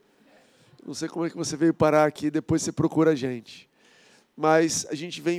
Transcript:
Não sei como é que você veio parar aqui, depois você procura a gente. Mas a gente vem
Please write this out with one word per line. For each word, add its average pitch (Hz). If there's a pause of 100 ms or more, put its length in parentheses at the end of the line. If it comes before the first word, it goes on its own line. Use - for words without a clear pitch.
(840)
Não 131
sei 160
como 165
é -
que -
você 151
veio 160
parar 151
aqui, 151
depois 160
você 165
procura 156
a 156
gente. 123 (680)
Mas 156
a 156
gente 160
vem 170